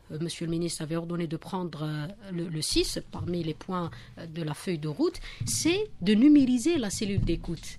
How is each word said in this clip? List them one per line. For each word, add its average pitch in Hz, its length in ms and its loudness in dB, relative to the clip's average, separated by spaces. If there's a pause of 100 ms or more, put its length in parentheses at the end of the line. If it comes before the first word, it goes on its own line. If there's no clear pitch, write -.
(120)
euh, 156 80 -8
monsieur 170 240 -6
le 160 60 -4
ministre 165 320 -2
avait 156 140 -4
ordonné 170 300 -4
de 156 100 -6
prendre, 175 460 -6
euh, 156 240 -4 (240)
le, 170 180 -4
le 160 120 -4
six, - 380 2 (120)
parmi 170 320 -2
les 156 120 -2
points, 175 360 -4 (280)
euh, 170 80 -12
de 165 160 -8
la 151 100 -2
feuille 175 260 -4
de 151 100 -4
route, 339 260 0 (320)
c'est 381 420 0 (140)
de 185 100 4
numériser 262 640 8
la 214 140 0
cellule 196 300 0
d'écoute. - 580 -2